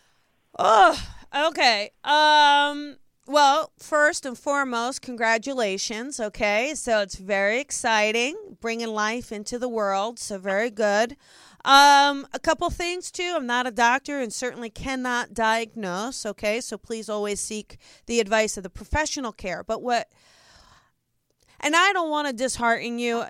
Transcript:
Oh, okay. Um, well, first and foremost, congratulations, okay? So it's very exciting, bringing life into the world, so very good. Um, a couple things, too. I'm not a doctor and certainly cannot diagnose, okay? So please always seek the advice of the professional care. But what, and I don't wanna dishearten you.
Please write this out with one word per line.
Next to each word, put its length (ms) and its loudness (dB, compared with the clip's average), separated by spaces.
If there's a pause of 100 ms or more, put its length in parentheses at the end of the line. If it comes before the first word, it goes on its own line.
(580)
Oh, 420 6 (340)
okay. 560 2 (120)
Um, 920 4 (300)
well, 520 4
first 480 0
and 120 -10
foremost, 640 -2
congratulations, 1160 -2
okay? 540 -2
So 260 0
it's 160 -6
very 440 -2
exciting, 1000 -2
bringing 280 -6
life 440 -4
into 260 -8
the 100 -4
world, 500 -2
so 200 -10
very 320 -2
good. 460 0 (480)
Um, 680 6
a 40 -4
couple 300 -2
things, 420 -6
too. 240 -6
I'm 120 -4
not 200 -2
a 40 -6
doctor 500 0
and 100 -6
certainly 380 -8
cannot 640 -6
diagnose, 920 -4
okay? 340 -4
So 160 -10
please 320 -10
always 320 -4
seek 380 -10 (260)
the 160 0
advice 380 0
of 40 -12
the 80 -12
professional 640 -6
care. 320 -8
But 180 -4
what, 300 -2 (1500)
and 160 -2
I 200 4
don't 160 -2
wanna 240 -2
dishearten 640 -2
you. 320 -2